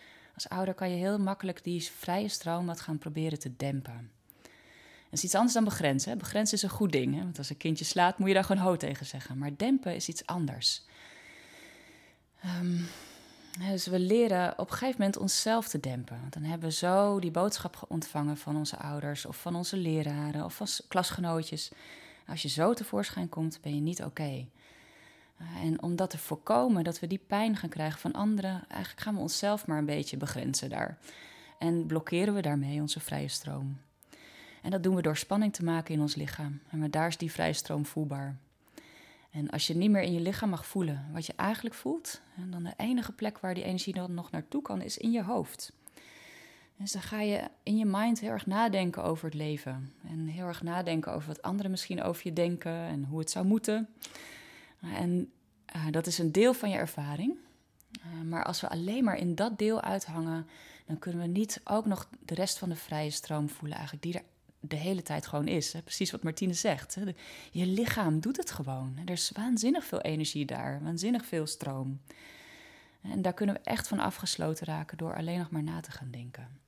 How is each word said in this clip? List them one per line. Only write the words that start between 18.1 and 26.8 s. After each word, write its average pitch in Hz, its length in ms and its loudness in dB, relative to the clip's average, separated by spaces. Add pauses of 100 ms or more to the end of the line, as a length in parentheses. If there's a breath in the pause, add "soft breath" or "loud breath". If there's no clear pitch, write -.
van 151 180 -2
onze 151 220 -2
ouders 147 480 -4
of - 160 -10
van 175 140 -2
onze 175 220 -2
leraren 151 680 0
of 170 100 -8
van 208 120 -6
s-, - 200 -4
klasgenootjes. 165 840 0 (560 loud breath)
Als 160 140 -6
je 147 80 -2
zo 160 240 4
tevoorschijn 202 560 -2
komt, 160 320 -2
ben 147 140 -2
je 147 60 2
niet 170 220 0
oké. 135 440 -4 (920 loud breath)
Eh, 170 240 -10
en 160 180 2
om 175 140 0
dat 185 140 2
te 165 80 -6
voorkomen, 220 680 4